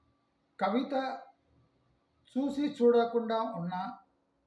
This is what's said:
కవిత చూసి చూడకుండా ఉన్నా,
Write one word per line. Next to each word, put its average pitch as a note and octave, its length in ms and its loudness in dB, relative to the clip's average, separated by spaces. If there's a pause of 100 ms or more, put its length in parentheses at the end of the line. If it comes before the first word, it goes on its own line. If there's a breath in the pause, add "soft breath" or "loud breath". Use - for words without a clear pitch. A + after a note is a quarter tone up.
(600)
కవిత B3+ 640 -2 (1120)
చూసి C#4 360 -2
చూడకుండా A#3 760 2
ఉన్నా, F#3 580 -6 (480)